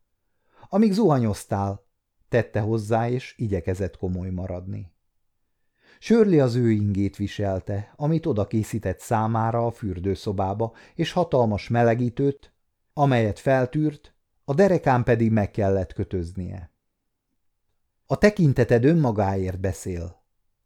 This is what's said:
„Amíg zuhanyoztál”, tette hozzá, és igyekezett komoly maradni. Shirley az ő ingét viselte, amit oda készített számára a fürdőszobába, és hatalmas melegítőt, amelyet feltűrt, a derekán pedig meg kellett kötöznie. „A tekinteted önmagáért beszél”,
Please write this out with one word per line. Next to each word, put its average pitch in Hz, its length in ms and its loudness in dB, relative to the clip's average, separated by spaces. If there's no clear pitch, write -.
„Amíg 208 220 4
zuhanyoztál”, 113 920 0
tette 117 300 0
hozzá, 110 500 -2
és 127 280 -6
igyekezett 95 600 -4
komoly 90 320 -6
maradni. 90 680 -10
Shirley 202 400 4
az 120 140 2
ő 120 160 2
ingét 101 440 0
viselte, 101 800 -6
amit 160 300 -2
oda 104 220 -2
készített 104 520 -4
számára 113 680 -2
a 117 60 -2
fürdőszobába, 98 1040 -4
és - 160 -4
hatalmas 123 560 0
melegítőt, 120 840 0
amelyet 120 460 2
feltűrt, 147 760 -2
a 139 80 -4
derekán 156 500 2
pedig 113 280 2
meg 107 200 2
kellett 98 420 -2
kötöznie. 90 800 -8
„A 135 120 -2
tekinteted 131 680 4
önmagáért 101 760 0
beszél”, 90 640 -8